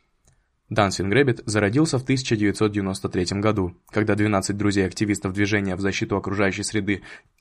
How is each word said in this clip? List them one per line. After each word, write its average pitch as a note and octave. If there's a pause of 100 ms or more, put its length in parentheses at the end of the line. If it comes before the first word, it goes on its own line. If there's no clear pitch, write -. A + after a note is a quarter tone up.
(720)
Dancing G2
Rabbit B2
зародился G#2+
в B2+
тысяча C3
девятьсот G#2
девяносто G2
третьем F#2+
году, G2+ (120)
когда G2+
двенадцать G2+
друзей G2
активистов G2+
движения G2
в F2+
защиту G2
окружающей G2
среды G2 (380)